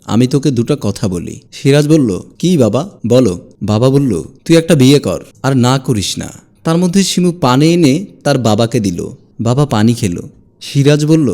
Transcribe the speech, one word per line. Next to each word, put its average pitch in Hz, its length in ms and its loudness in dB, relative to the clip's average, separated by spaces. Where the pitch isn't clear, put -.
আমি 117 220 0
তোকে 143 240 -2
দুটো 120 300 -2
কথা 104 280 -6
বলি।" 87 280 -8
সিরাজ 143 360 2
বলল, 147 220 2
"কি 175 200 0
বাবা, 117 240 0
বলো।" 120 280 2
বাবা 107 280 0
বলল, 135 220 0
"তুই - 160 0
একটা 165 180 2
বিয়ে 139 240 4
কর, 87 220 -4
আর 135 140 -2
না 123 220 2
করিস 120 400 -4
না।" 85 100 -10
তার 165 140 0
মধ্যে 180 240 0
শিমু 180 280 -2
পানি 135 320 2
এনে 160 220 2
তার 143 140 0
বাবাকে 113 420 0
দিল। 90 200 -4
বাবা 123 260 0
পানি 113 280 2
খেল। 95 220 -4
সিরাজ 143 440 0
বলল, 156 280 2